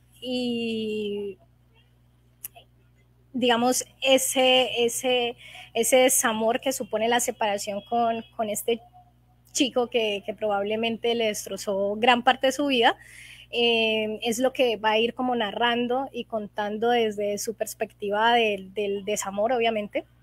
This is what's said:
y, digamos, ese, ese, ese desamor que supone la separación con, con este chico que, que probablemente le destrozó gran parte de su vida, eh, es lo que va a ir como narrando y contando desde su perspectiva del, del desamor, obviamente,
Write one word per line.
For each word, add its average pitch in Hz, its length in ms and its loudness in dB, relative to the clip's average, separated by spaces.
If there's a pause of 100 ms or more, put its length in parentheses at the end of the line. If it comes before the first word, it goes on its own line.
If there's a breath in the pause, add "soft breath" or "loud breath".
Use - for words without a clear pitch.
(200)
y, 220 1160 -6 (1900)
digamos, 240 520 2 (180)
ese, 254 840 4
ese, 240 520 -2 (380 loud breath)
ese 233 220 2
desamor 240 640 4
que 262 120 -2
supone 220 360 -2
la 240 120 2
separación 208 680 -4
con, 226 360 -2 (120)
con 214 140 -4
este 233 300 -2 (720)
chico 247 360 0
que, 208 360 -2
que 208 100 -6
probablemente 220 800 -2
le 226 120 0
destrozó 202 680 -4
gran 240 260 4
parte 262 260 2
de 262 40 2
su 294 140 -2
vida, 262 300 4 (540 loud breath)
eh, 220 720 0
es 226 160 -2
lo 254 140 0
que 240 240 2
va 214 160 0
a 220 60 4
ir 233 160 0
como 254 200 -2
narrando 240 800 0
y 233 120 -8
contando 214 680 -4
desde 208 480 0
su 208 160 -8
perspectiva 214 800 0
del, 202 400 0
del 202 300 -2
desamor, 208 480 -2
obviamente, 226 520 -2 (180)